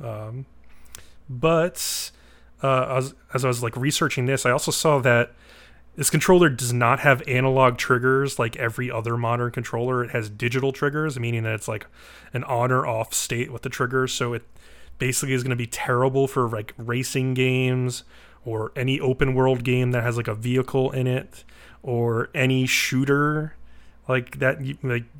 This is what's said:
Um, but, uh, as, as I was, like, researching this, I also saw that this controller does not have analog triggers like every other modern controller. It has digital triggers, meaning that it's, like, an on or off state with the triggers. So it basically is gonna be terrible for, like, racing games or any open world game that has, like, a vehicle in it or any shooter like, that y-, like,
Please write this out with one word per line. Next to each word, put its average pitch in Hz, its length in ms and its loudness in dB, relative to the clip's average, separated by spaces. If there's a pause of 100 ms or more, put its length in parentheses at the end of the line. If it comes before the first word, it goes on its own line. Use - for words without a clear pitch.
Um, 113 440 -10 (800)
but, 160 840 0 (500)
uh, 131 340 2
as, 131 180 -2 (200)
as 127 100 0
I 131 40 4
was, 120 140 0
like, 117 140 -4
researching 131 500 0
this, 135 200 0
I 123 60 6
also 147 180 0
saw 147 300 4
that 120 320 4 (640)
this 147 140 -2
controller 175 380 6
does 120 240 -2
not 120 280 4
have 135 260 4
analog 131 520 4
triggers 131 600 2
like 147 180 -2
every 123 340 -4
other 117 260 -4
modern 120 340 -2
controller. 123 540 -2
It 117 60 -8
has 113 180 -4
digital 123 420 -2
triggers, 147 480 -2
meaning 117 240 -2
that 110 120 -2
it's, - 140 -8
like, 107 180 -8 (460)
an 120 120 -4
on 123 260 0
or 127 160 2
off 113 280 -4
state 123 380 -4
with 117 100 -12
the 131 80 -6
triggers. 127 420 -2
So 120 200 -2
it 117 120 -8 (540)
basically - 360 -2
is 127 80 0
gonna 127 140 -2
be 120 100 -4
terrible 131 600 0
for, 131 220 0
like, 110 280 -8
racing 127 580 -2
games 127 680 0 (420)
or 110 300 -6
any 131 240 -2
open 131 360 2
world 131 280 2
game 123 300 2
that 123 100 0
has, 120 140 -2
like, 120 120 -4
a 110 60 -4
vehicle 127 560 0
in 131 160 -2
it - 380 -4 (380)
or 117 520 -2
any 131 320 2
shooter 143 880 0 (540)
like, 127 300 -2
that 135 220 0
y-, 139 220 -6
like, 120 220 -2 (160)